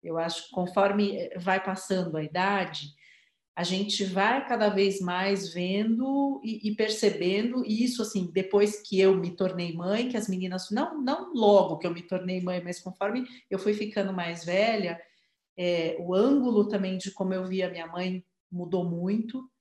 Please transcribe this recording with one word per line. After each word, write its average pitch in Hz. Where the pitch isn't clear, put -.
Eu 165
acho 165
que -
conforme 196
vai 190
passando 185
a 156
idade, 175
a 170
gente 196
vai 202
cada 214
vez 196
mais 180
vendo 226
e, 220
e 214
percebendo, 214
e 214
isso, 247
assim, 185
depois 202
que -
eu 190
me 175
tornei 175
mãe, 202
que 247
as 214
meninas, 185
não, 311
não 339
logo 202
que 180
eu 175
me 175
tornei 180
mãe, 180
mas 175
conforme 214
eu 190
fui 208
ficando 208
mais 170
velha, 190
é, 170
o 175
ângulo 233
também 190
de 185
como 185
eu 185
via 185
minha 170
mãe 180
mudou 175
muito 202